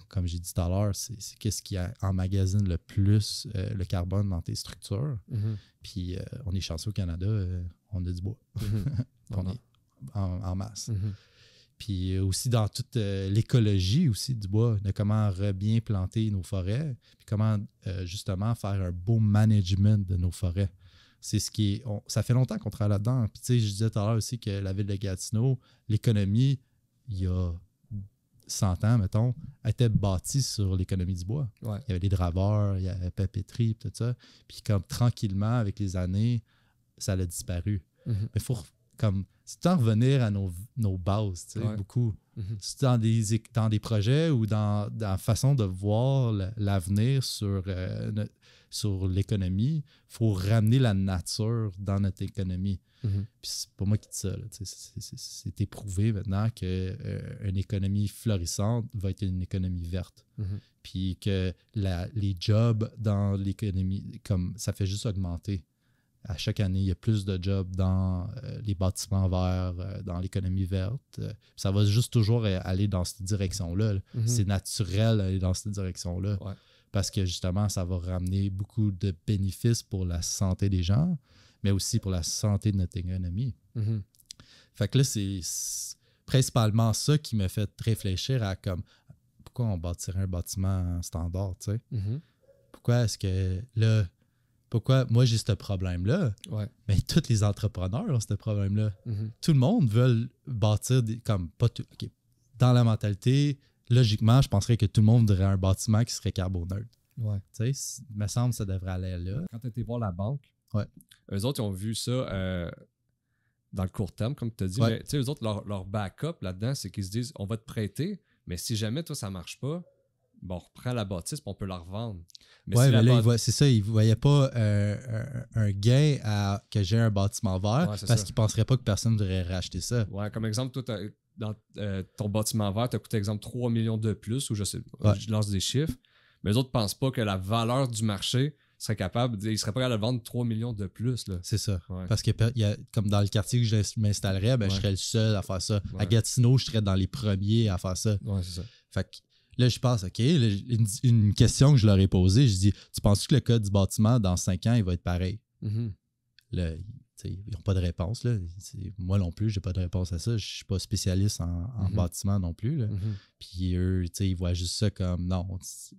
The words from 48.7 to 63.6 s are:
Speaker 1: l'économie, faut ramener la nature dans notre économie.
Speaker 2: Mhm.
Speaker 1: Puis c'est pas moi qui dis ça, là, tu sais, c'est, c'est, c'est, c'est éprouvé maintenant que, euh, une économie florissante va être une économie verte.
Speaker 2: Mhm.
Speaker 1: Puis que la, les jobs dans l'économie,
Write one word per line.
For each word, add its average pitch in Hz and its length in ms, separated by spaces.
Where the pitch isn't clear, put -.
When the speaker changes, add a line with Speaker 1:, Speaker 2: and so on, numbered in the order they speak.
Speaker 1:
l'économie, 98 760
faut 110 280
ramener 107 440
la 120 140
nature 98 840
dans 98 220
notre 98 220
économie. 92 580
Speaker 2:
Mhm. 98 220
Speaker 1:
Puis - 120
c'est - 220
pas - 80
moi 104 140
qui - 100
dis - 100
ça, 95 120
là, 95 200
tu - 140
sais, - 0
c'est, - 120
c'est, 107 80
c'est, - 160
c'est - 420
éprouvé 104 520
maintenant 98 380
que, - 140
euh, 92 560
une 95 100
économie 98 500
florissante 104 840
va 98 160
être - 120
une 92 200
économie 90 440
verte. 90 380
Speaker 2:
Mhm. 101 200
Speaker 1:
Puis 95 380
que 92 320
la, 95 400
les 101 260
jobs 110 560
dans 101 380
l'économie, 98 880